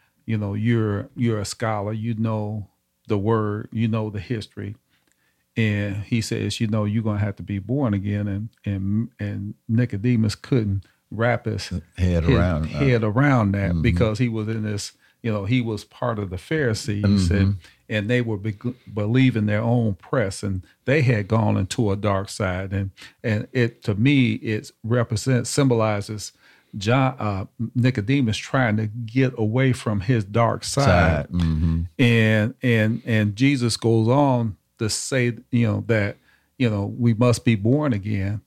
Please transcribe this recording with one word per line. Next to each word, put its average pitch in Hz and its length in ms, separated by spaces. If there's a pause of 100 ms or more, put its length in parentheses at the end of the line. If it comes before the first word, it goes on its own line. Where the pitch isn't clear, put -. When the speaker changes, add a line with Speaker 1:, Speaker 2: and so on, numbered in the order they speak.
(260)
Speaker 1:
you 113 120
know, 101 160
"You're, 110 600
you're 113 240
a 101 40
scholar, 107 480
you 110 220
know 107 540 (400)
the 107 100
word, 107 540
you 113 160
know 107 220
the 101 100
history." 104 560 (800)
And 104 480
he 117 160
says, 107 400
"You 113 80
know, 107 160
you're 107 180
gonna 104 160
have 101 180
to - 60
be 101 160
born 117 340
again." 104 360
And, 101 200 (160)
and, 101 440 (100)
and 101 360 (140)
Nicodemus 113 680
couldn't 104 480 (260)
wrap 113 360
his 104 220 (300)
Speaker 2:
Head 87 260
Speaker 1:
his 131 120
Speaker 2:
around, 87 300
uh, - 20
Speaker 1:
head 131 340
around 113 500
that 98 200
Speaker 2:
mm-hmm. 82 100
Speaker 1:
because 107 360
he 123 100
was 110 200
in 113 140
this, 104 300 (300)
you 117 100
know, 101 120
he 123 160
was 113 240
part 117 360
of 95 100
the 92 80
Pharisees 110 680
and, 101 140 (100)
Speaker 2:
Mm-hmm. 98 220 (380)
Speaker 1:
and 107 200
they 123 140
were 113 160
be-, 104 180 (380)
believing 110 520
their 104 140
own 117 360
press, 104 480
and 95 180 (240)
they 143 160
had 110 260
gone 107 300
into 101 320
a 98 60
dark 101 340
side. 95 420
And, 98 200 (320)
and 110 280
it, 120 300
to 104 140
me, 123 380
it - 360 (140)
represents, 117 680
symbolizes 110 840 (460)
John, 131 400
uh, 98 280 (280)
Nicodemus 123 640
trying 120 400
to 110 100
get 120 500
away 123 360
from 104 300
his 110 200
dark 104 400
side. - 220
Speaker 2:
Side, 80 480
mm-hmm. 82 480 (180)
Speaker 1:
And, 110 640
and, 113 420
and 107 300
Jesus 123 420
goes 113 300
on 123 500 (220)
to 110 100
say, 120 440 (180)
you 117 160
know, 101 220
that, 107 300 (380)
you 120 140
know, 101 160
we 117 280
must 120 300
be 113 120
born 131 360
again 104 540